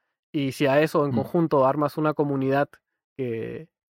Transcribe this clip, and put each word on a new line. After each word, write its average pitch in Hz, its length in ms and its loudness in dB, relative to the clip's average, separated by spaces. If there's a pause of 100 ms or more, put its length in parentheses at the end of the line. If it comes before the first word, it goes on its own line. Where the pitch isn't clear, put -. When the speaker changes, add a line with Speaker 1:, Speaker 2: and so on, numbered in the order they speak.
(320)
Speaker 1:
Y 139 200 -4
si 147 140 0
a 139 160 4
eso 156 240 0
en 139 60 -4
Speaker 2:
Mm. 123 40 -2
Speaker 1:
conjunto 143 500 2
armas 143 320 0
una 151 160 0
comunidad 139 540 0 (480)
que 120 520 -8 (220)